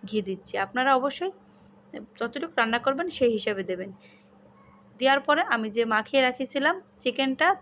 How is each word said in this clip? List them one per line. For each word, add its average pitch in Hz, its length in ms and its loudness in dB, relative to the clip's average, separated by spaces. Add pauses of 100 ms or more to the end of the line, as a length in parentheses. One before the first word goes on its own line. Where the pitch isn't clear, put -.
ঘি 214 180 -4
দিচ্ছি। 190 360 -10
আপনারা 262 380 -2
অবশ্যই 277 360 -2 (840)
যতটুকু 247 420 -6
রান্না 226 220 4
করবেন 269 300 0
সেই 247 240 2
হিসাবে 202 300 -2
দেবেন। 185 260 -6 (1080)
দেওয়ার 269 220 4
পরে 285 280 2
আমি 220 200 0
যে 226 160 0
মাখিয়ে 226 360 2
রেখেছিলাম 269 540 0 (240)
চিকেনটা 269 480 0 (140)